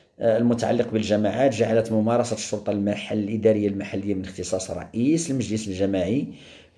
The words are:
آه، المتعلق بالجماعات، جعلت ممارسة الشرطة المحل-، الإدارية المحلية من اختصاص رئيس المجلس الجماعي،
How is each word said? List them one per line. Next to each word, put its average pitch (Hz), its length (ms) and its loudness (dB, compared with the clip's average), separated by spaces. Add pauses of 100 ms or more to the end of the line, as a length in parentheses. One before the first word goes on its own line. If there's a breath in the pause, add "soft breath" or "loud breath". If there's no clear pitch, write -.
(200 soft breath)
آه، 113 180 4
المتعلق 117 520 2
بالجماعات، 107 640 2
جعلت 110 380 2
ممارسة 117 420 2
الشرطة 104 360 -6
المحل-، 101 480 -2
الإدارية 104 500 2
المحلية 101 460 -4
من 92 100 -4
اختصاص 92 460 -6
رئيس 135 600 -2
المجلس 107 380 -2
الجماعي، 95 580 0 (520 loud breath)